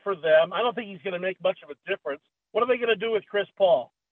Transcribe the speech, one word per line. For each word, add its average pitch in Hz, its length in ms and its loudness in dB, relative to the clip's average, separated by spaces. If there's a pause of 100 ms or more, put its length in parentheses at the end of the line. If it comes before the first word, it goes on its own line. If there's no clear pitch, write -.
for 196 120 -2
them. 160 380 4
I 180 60 -2
don't 226 160 -2
think 220 140 -10
he's 185 140 -16
gonna 180 160 -6
make 185 220 -6
much 185 220 -2
of 151 60 -20
a 147 200 -16
difference. 147 320 -6 (300)
What 214 120 0
are 247 40 0
they 247 100 2
gonna 233 180 0
do 226 160 -4
with 202 180 -2
Chris 202 180 -2 (100)
Paul? 165 360 2 (180)